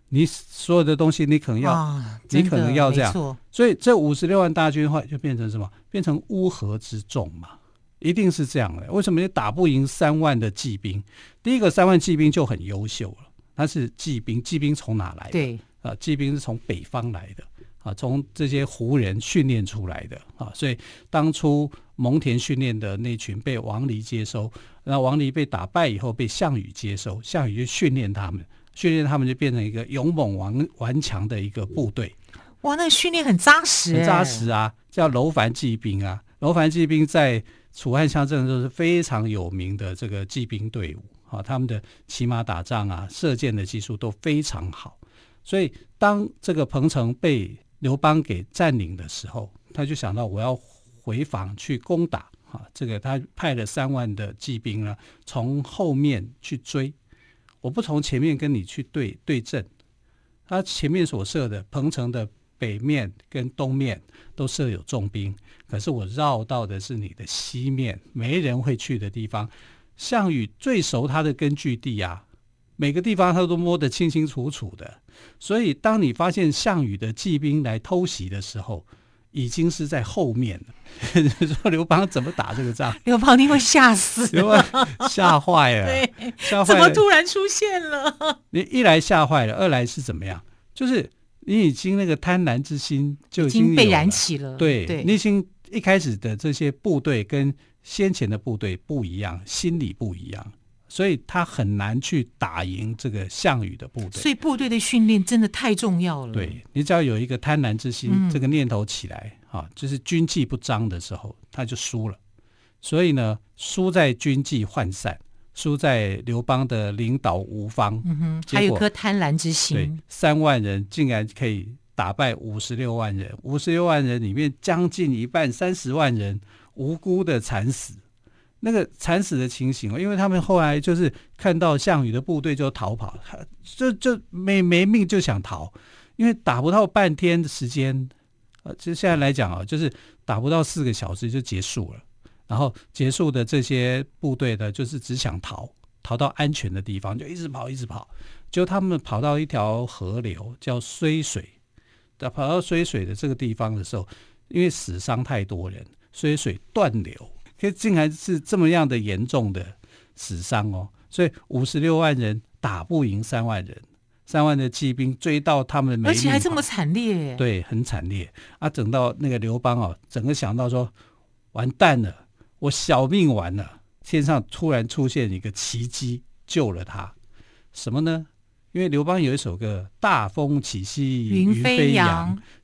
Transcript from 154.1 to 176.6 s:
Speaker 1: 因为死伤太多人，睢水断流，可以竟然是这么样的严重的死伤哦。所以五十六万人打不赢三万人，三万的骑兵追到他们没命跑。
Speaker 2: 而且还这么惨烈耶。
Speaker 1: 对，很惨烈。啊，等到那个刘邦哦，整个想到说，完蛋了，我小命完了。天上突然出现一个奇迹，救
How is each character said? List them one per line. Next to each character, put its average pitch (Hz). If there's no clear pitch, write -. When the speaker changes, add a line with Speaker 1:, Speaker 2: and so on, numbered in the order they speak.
Speaker 1:
因 175
为 180
死 90
伤 123
太 113
多 92
人， -
睢 151
水 104
断 185
流， 78
可 202
以 202
竟 214
然 156
是 160
这 196
么 170
样 165
的 127
严 104
重 113
的 90
死 87
伤 107
哦。 95
所 -
以 160
五 127
十 143
六 160
万 156
人 110
打 92
不 156
赢 104
三 117
万 104
人， -
三 151
万 147
的 131
骑 131
兵 127
追 151
到 147
他 139
们 127
没 117
命 -
跑。 117
Speaker 2:
而 -
且 -
还 277
这 359
么 302
惨 156
烈 220
耶。 127
Speaker 1:
对， 113
很 113
惨 90
烈。 98
啊， 151
等 123
到 123
那 147
个 123
刘 113
邦 123
哦， 90
整 113
个 143
想 113
到 123
说， 123
完 120
蛋 147
了， 101
我 143
小 131
命 165
完 90
了。 87
天 160
上 139
突 160
然 117
出 131
现 120
一 92
个 107
奇 120
迹， 123
救 123